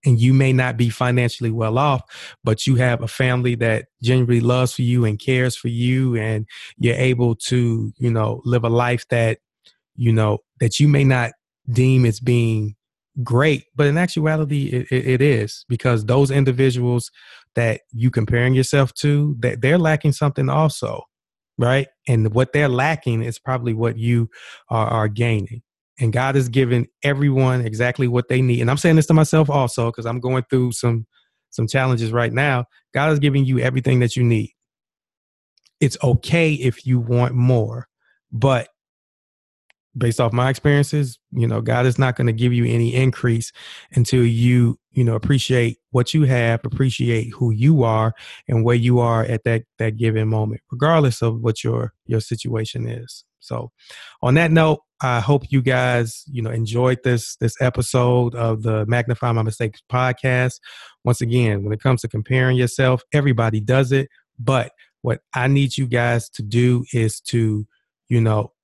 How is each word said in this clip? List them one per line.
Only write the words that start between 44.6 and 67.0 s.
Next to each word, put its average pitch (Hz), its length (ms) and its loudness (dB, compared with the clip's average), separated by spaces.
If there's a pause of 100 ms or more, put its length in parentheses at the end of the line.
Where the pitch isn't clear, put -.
you 131 120 0
know, 113 120 0
appreciate 123 640 0 (140)
what 123 240 0
you 156 80 4
have, 117 400 2
appreciate 117 640 -2
who 117 220 -2
you 127 320 4
are 110 300 0 (340)
and 113 160 0
where 120 120 2
you 120 240 2
are 117 260 2
at 117 180 -4
that, 113 200 0 (140)
that 110 200 -4
given 110 320 0
moment, 110 320 -4 (100)
regardless 143 500 2
of 113 200 -2
what 113 220 -2
your, 117 300 -4 (120)
your 113 160 -2
situation 117 640 -8
is. 117 360 -14 (160)
So 117 320 -12 (500)
on 127 140 2
that 165 160 2
note, 156 280 2 (240)
I 123 160 0
hope 135 320 0
you 135 120 0
guys, 123 640 -2
you 123 160 -8
know, 113 80 -6
enjoyed 120 520 -2
this, 123 340 -2
this - 220 -4
episode 123 760 0
of 113 260 -4
the 110 240 -2
Magnify 120 460 -2
My 113 100 0
Mistakes 110 400 -6 (100)
podcast. 127 680 -2 (440)
Once 120 180 0
again, 113 420 0
when 101 100 -4
it 107 80 -8
comes 127 200 2
to 113 60 -8
comparing 127 480 0
yourself, 127 460 0 (100)
everybody 117 480 0
does 127 320 0
it. 135 180 0 (280)
But 123 340 -2 (300)
what 120 200 -4 (120)
I 127 140 -2
need 139 280 0
you 131 120 -2
guys 120 420 0
to - 140 -12
do 120 500 0
is 113 280 -2